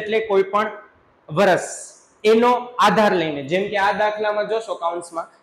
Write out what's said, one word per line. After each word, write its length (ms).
એટલે 260
કોઈ 160
પણ 320
વર્ષ 380
એનો 260
આધાર 360
લઈને, 340
જેમ 220
કે 80
આ 140
દાખલામાં 580
જોશો 240
કાઉન્ટ્સમાં, 520